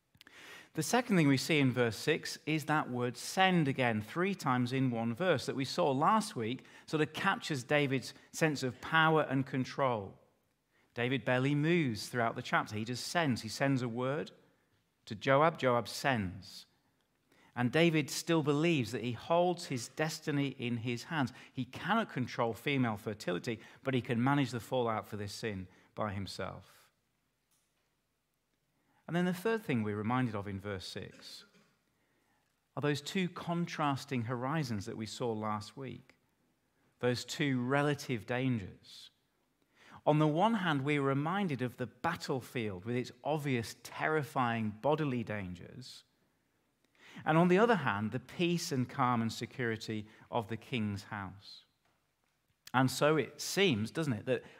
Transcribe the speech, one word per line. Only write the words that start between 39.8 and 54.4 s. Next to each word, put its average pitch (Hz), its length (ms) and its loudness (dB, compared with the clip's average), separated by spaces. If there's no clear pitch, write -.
On 151 140 6
the 156 80 4
one 180 280 2
hand, 160 300 0
we're 147 180 0
reminded 143 600 0
of 123 140 -4
the 127 100 -4
battlefield 120 1000 -6
with 120 120 -2
its 120 160 -4
obvious, 139 580 -2
terrifying 131 920 -2
bodily 139 420 0
dangers. 101 800 -10
And 156 140 4
on 175 100 8
the 180 100 6
other 214 180 6
hand, 110 340 0
the 127 100 -4
peace 170 520 -2
and 127 160 0
calm 123 340 2
and 110 100 -2
security 110 760 -6
of 110 180 -2
the 113 80 -6
king's 104 480 -4
house. 98 580 -12
And 127 180 4
so 151 260 2
it - 240 -4
seems, 202 500 0
doesn't 151 220 -2
it, 104 140 -6
that 127 180 -2